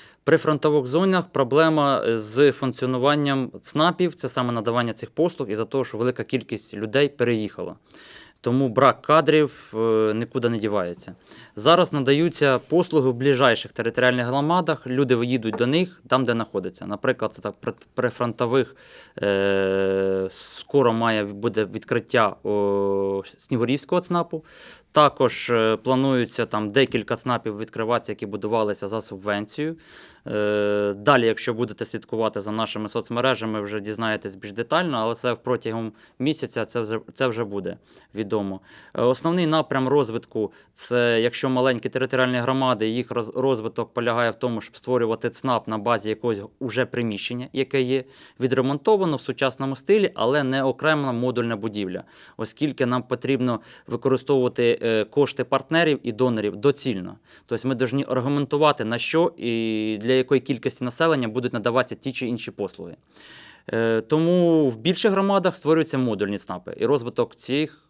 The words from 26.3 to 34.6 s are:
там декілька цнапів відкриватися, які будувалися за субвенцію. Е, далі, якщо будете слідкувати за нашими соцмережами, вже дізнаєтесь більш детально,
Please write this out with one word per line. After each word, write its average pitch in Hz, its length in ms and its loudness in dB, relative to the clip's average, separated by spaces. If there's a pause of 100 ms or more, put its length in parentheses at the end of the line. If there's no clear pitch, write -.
там 107 240 -4
декілька 123 460 2
цнапів 113 420 -4
відкриватися, 113 540 -4
які 104 140 -8
будувалися 104 640 -2
за 107 120 -4
субвенцію. 104 760 -6 (500)
Е, 104 720 0
далі, 120 300 4
якщо 113 280 -2
будете 113 300 -6
слідкувати 110 560 -4
за 107 120 -8
нашими 107 360 -4
соцмережами, 117 720 -2
вже 104 200 -6
дізнаєтесь 107 540 -6
більш 101 180 -16
детально, 143 440 -2